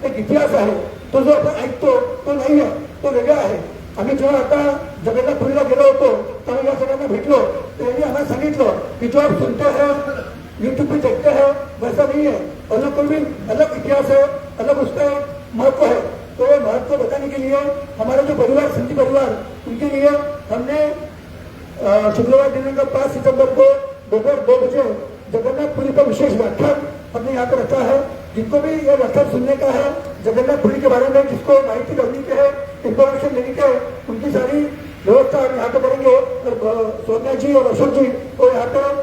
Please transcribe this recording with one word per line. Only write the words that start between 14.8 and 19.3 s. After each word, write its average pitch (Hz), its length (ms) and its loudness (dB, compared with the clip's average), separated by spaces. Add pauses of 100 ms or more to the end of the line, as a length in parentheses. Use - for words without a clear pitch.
उसका 285 220 -2
एक 277 240 -2 (280)
महत्व 262 300 2
है." - 380 -2 (140)
तो 494 100 2
ये 285 120 6
महत्व 247 380 -2
बताने 277 300 -2
के 277 140 -6
लिए 269 160 0 (400)
हमारा 254 240 0
जो 285 120 0
परिवार, 269 380 2
सिंधी 247 220 -4
परिवार, 262 520 0 (220)